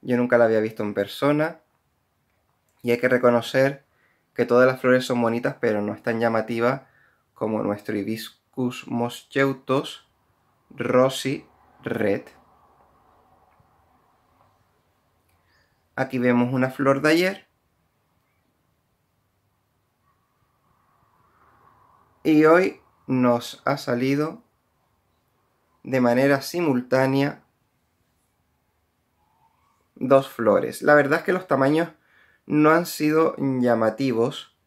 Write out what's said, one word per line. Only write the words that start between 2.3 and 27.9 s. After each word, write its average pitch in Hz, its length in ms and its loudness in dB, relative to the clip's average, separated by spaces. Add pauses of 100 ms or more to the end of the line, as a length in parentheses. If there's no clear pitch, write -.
y 120 100 -2
hay 120 60 2
que 127 100 -2
reconocer 127 760 2 (480)
que 120 120 0
todas 123 220 4
las 127 140 -2
flores 127 240 2
son 123 160 -2
bonitas, 120 400 -2
pero 107 200 0
no 104 120 -6
es - 100 -16
tan 113 160 -4
llamativa 117 680 -2 (440)
como 110 300 -4
nuestro 104 320 -6
Hibiscus 113 920 -8
moscheutos 135 1200 -4 (600)
Rosy 127 760 -2 (340)
Red. 107 420 -2 (3750)
Aquí 131 240 -4
vemos 123 340 2
una 127 160 0
flor 135 300 0
de 151 100 0
ayer. 180 380 0 (4000)
Y 156 200 4
hoy 175 340 4 (300)
nos 123 580 0
ha 139 100 0
salido 139 680 -4 (1400)
de 131 160 -2
manera 135 420 2
simultánea 135 1000 -2 (2500)